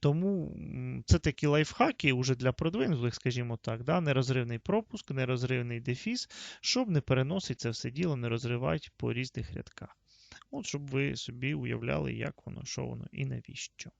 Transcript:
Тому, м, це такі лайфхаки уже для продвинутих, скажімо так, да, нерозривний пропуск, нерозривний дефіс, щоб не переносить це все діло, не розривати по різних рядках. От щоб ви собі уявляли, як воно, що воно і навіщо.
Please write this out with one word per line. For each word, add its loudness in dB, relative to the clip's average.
Тому, 2
м, -8
це 8
такі 0
лайфхаки 4
уже 4
для 2
продвинутих, 0
скажімо -2
так, -6
да, 4
нерозривний 2
пропуск, -2
нерозривний 0
дефіс, -2
щоб 2
не 6
переносить 2
це -2
все -4
діло, 0
не -2
розривати 0
по -2
різних -4
рядках. -12
От -8
щоб -6
ви 0
собі -4
уявляли, -2
як -8
воно, -10
що -6
воно -8
і -4
навіщо. -10